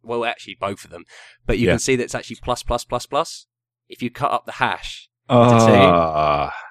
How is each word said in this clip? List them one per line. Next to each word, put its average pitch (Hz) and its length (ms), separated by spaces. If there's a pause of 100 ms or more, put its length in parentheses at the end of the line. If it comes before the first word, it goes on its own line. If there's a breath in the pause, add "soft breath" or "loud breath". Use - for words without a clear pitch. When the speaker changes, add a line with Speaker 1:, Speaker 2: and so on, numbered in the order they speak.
Speaker 1:
well, 117 220
actually 104 340
both 101 240
of - 80
them, 85 140 (400 loud breath)
but 104 140
you 120 80
Speaker 2:
Yeah. 90 60
Speaker 1:
can 117 60
see 131 160
that 120 80
it's - 120
actually 113 280
plus, 123 200
plus, 117 200
plus, - 220
plus. - 400 (420)
If - 140
you 117 80
cut - 220
up - 160
the 113 60
hash - 540 (220)
to 131 60
Speaker 2:
Ah, 87 1160 (200 loud breath)